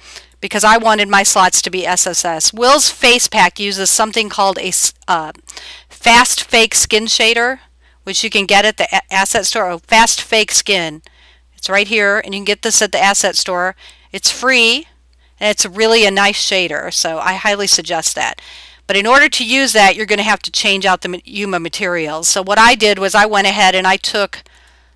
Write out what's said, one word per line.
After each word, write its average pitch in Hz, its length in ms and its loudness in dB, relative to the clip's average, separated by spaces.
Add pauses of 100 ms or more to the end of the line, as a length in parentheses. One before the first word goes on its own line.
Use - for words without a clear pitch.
(400)
because 202 260 -2
I 220 100 6
wanted 214 320 2
my 196 160 2
slots 185 380 2
to 202 80 -6
be 180 160 -6
S 175 200 -2
S 175 200 -4
S. 165 280 -2
Will's 254 360 2
face 240 400 0
pack 190 320 0
uses 190 280 -4
something 220 380 0
called 196 300 0
a - 100 -8
s-, - 260 -2 (140)
uh, 160 240 -2 (560)
fast - 560 2
fake 226 320 0
skin 220 300 0
shader, 233 540 0 (440)
which 196 220 -6
you 220 40 -6
can 202 160 -2
get 202 200 4
at 214 100 0
the - 160 -2
a-, - 220 -4
asset 196 320 0
store. 202 240 -2
Oh, 170 80 -6
fast 226 440 0
fake 220 300 -2
skin. 165 500 -2 (540)
It's - 140 -10
right 202 180 0
here, 208 320 0
and 196 140 -8
you 196 60 -8
can 196 60 -12
get 202 160 -2
this 226 200 0
at 202 100 0
the 170 100 -2
asset 196 360 0
store. 185 400 -2 (340)
It's - 180 -4
free, 247 560 0 (540)
and 208 100 -2
it's 202 160 -2
really 220 400 2
a 196 60 2
nice 202 340 0
shader, 175 460 -4
so 160 280 -4
I 185 160 -4
highly 202 320 -2
suggest 165 480 -2
that. - 260 -6 (440)
But 196 120 0
in 202 100 0
order 277 220 6
to - 160 0
use 254 260 0
that, 196 240 4
you're 214 100 -6
gonna 208 180 -2
have 214 180 0
to - 100 -10
change 196 340 0
out 185 180 0
the 190 40 -6
ma-, 180 160 -10
Yuma 196 380 -6
materials. 165 640 -6
So 196 160 0
what 202 160 0
I 233 160 6
did 208 240 2
was 196 160 0
I 214 100 4
went 202 220 0
ahead 190 280 2
and 185 120 -2
I 190 80 2
took - 480 -6 (520)